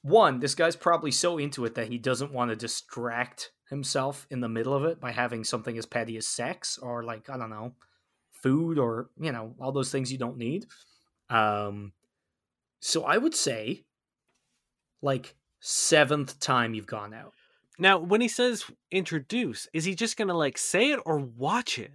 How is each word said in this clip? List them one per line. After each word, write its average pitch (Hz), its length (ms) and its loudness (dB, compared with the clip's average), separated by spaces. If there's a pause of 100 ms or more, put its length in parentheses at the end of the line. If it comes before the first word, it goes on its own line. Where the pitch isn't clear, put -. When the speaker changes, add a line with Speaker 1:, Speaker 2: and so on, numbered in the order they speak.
Speaker 1:
one, 151 380 8
this 139 140 0
guy's 170 220 2
probably 165 360 2
so 170 260 2
into 139 260 -4
it 113 120 -2
that 113 120 -4
he 120 100 -6
doesn't 127 340 0
wanna 120 240 -2
distract 117 960 -6 (160)
himself 139 640 -4
in 127 100 -4
the 120 80 -4
middle 113 260 -2
of 139 100 0
it 165 140 -2
by 123 140 -8
having 117 320 0
something 113 340 -4
as 110 80 -8
petty 113 300 -4
as 107 100 -6
sex - 500 -6
or, 120 280 -8
like, 113 260 -10
I 131 80 -10
don't 113 120 -8
know, 110 260 -12 (560)
food 156 460 2
or, 120 380 0
you 151 140 -4
know, 117 300 -8
all 131 100 -4
those 135 220 -2
things 131 180 -2
you 131 80 -6
don't 120 200 -4
need. 135 280 -4 (600)
Um, 104 640 0 (880)
so - 240 0
I 156 120 4
would 294 200 2
say, 117 480 -2 (1160)
like, 135 360 -2 (240)
seventh 147 800 4
time 120 340 2
you've 107 120 -8
gone 107 280 -10
out. 127 180 -18 (460)
Speaker 2:
Now, 190 200 6
when 180 220 2
he 240 60 2
says 247 420 0 (220)
introduce, 170 840 -4
is 156 120 -2
he 190 100 -2
just 220 220 -4
gonna, 190 200 0
like, 147 220 0
say 233 320 2
it 269 160 0
or 160 120 2
watch 139 600 -2
it? 117 160 -12